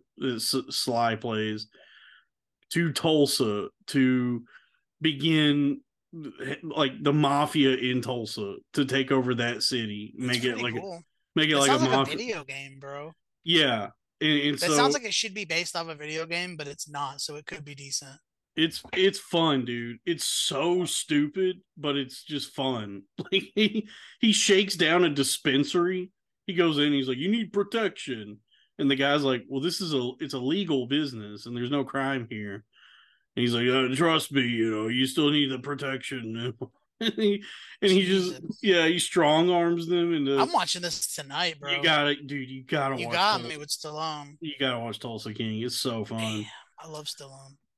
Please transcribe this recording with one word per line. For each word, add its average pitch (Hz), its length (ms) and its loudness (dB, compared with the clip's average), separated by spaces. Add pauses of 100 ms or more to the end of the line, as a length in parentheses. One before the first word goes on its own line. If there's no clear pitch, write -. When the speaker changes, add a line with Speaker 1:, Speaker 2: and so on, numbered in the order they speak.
(180)
Speaker 1:
that 131 180 -2
S-, - 180 -4 (160)
Sly 117 460 0
plays, 107 520 -4 (1040)
to 165 200 0
Tulsa 135 760 2 (200)
to 127 540 2 (580)
begin, 147 800 2 (840)
like, 151 300 0 (100)
the 147 100 4
mafia 143 640 4
in 127 260 0
Tulsa 110 540 -4 (180)
to 147 100 2
take 135 280 0
over 127 240 2
that 117 260 -2
city, 107 560 -4
Speaker 2:
That's 127 100 -4
Speaker 1:
make 123 160 -2
it 127 40 2 (100)
Speaker 2:
pretty 113 40 -4
Speaker 1:
like 120 140 -2
a, - 40 -4
Speaker 2:
cool. 175 220 -12 (340)
Speaker 1:
make 156 140 4
it 156 40 4
Speaker 2:
That 139 60 4
Speaker 1:
like 139 80 6
a 139 40 6
Speaker 2:
sounds 127 100 4
like 131 100 2
a 131 60 4
Speaker 1:
mafia. 135 180 0
Speaker 2:
video - 280 -6
game, 135 360 -14
bro. 143 320 -14 (320)
Speaker 1:
Yeah, 135 460 2 (300)
and, 151 200 2
and 143 180 0
Speaker 2:
That 170 120 0
Speaker 1:
so 151 60 4
Speaker 2:
sounds 147 180 4
like 254 100 -4
it 208 100 -6
should 208 200 -2
be 208 100 -6
based 165 320 -4
off 165 120 -6
a 160 60 -8
video 151 320 -8
game, 175 300 -6
but 151 120 -10
it's - 200 -12
not, 143 320 -8
so 147 160 -8
it 147 100 -14
could 147 180 -12
be 143 100 -14
decent. 139 420 -10 (380)
Speaker 1:
It's, 160 280 0 (100)
it's 190 260 4
fun, 160 460 2
dude. 120 400 -6
It's 170 220 -4
so 175 580 0
stupid, 165 760 0 (180)
but 143 180 -2
it's 135 260 -6
just 147 320 -8
fun. 107 540 -4
<laughs> - 240 -10
Like, 196 120 2 (100)
he, 214 340 2 (320)
he 220 120 6
shakes 196 440 4
down 170 280 4
a 170 60 4
dispensary. 156 1000 0 (360)
He 196 60 -6
goes 170 260 2
in, 147 140 4
he's 135 160 0
like, 127 80 -2
"You 160 140 -2
need 220 240 -2
protection." 175 840 -4 (380)
And 139 120 2
the 139 60 6
guy's 143 260 4
like, 127 260 0
"Well, 135 140 -4
this 175 180 -2
is 165 140 -4
a, 123 160 0 (100)
it's 143 140 -8
a 135 40 -4
legal 143 480 0
business 120 600 -4
and 120 100 -8
there's 123 140 -4
no 143 120 0
crime 135 460 -4
here." 104 280 -10 (800)
And 113 60 0
he's 120 120 2
like, 120 140 2
"Uh, 127 260 2
trust 160 380 2
me, 135 100 2
you 117 280 0
know, 110 180 -2
you 127 180 0
still 147 240 2
need 147 200 2
the 131 80 -4
protection." 127 1000 -6
<laughs> - 60 -8 (360)
And 226 140 -2
he, 208 280 2 (380)
and 196 100 4
he 190 160 6
just, 185 340 2
Speaker 2:
Jesus. - 220 -10
Speaker 1:
yeah, 175 240 6
he 170 140 2
strong 165 500 4
arms 170 380 2
them 170 260 2
into 139 240 2
Speaker 2:
I'm - 140 4
watching 180 300 0
this - 340 -6
tonight, 151 420 -4
bro. 143 140 -6
Speaker 1:
You 175 100 -4
gotta, 151 320 4
dude, 143 340 -10
you 131 140 -12
gotta 135 340 -2
Speaker 2:
You 117 100 -6
Speaker 1:
watch 120 100 -6
Speaker 2:
got 202 240 2
Speaker 1:
Tul-, 117 80 -8
Speaker 2:
me 151 80 -8
with 147 140 -10
Stallone. 151 680 -8
Speaker 1:
you 156 220 -10
gotta 131 180 0
watch 117 220 -8
Tulsa 113 340 -10
King. 110 280 -4
It's 123 180 -6
so 113 240 -4
fun. 113 160 -8
Speaker 2:
Damn, 110 240 -4 (340)
I - 80 -20
love 151 200 -14
Stallone. 135 500 -16 (220)